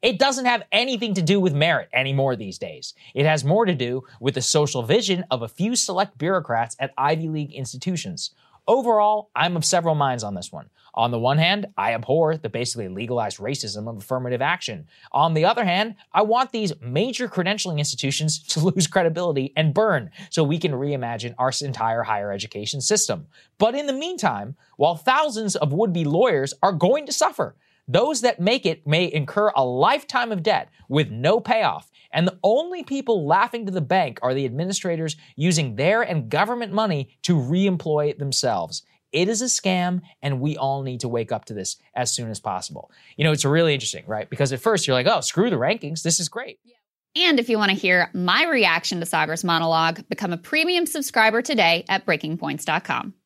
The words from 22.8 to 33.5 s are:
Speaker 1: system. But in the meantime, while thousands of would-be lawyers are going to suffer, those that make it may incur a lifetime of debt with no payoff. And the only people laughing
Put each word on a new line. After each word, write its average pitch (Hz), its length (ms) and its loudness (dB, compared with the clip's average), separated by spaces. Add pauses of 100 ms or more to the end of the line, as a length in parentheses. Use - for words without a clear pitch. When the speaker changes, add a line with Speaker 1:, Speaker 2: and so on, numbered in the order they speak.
Speaker 1:
system. 117 460 -2 (320)
But 226 160 4
in 285 120 -4
the 285 60 -2
meantime, 196 640 -4 (220)
while 160 180 4
thousands 226 580 0
of 151 180 0
would-be 175 320 2
lawyers 147 580 2
are 196 100 4
going 233 340 2
to 294 60 -6
suffer, - 440 0 (300)
those 220 360 2
that 233 180 2
make 220 260 2
it - 200 -2
may 160 260 2
incur 160 420 0
a 135 100 4
lifetime 226 680 0
of 180 100 -4
debt 175 280 0 (180)
with 135 220 2
no 139 300 2
payoff. 202 500 0 (200)
And 170 160 0
the 180 160 -4
only 320 400 2
people 240 440 -2
laughing 214 400 2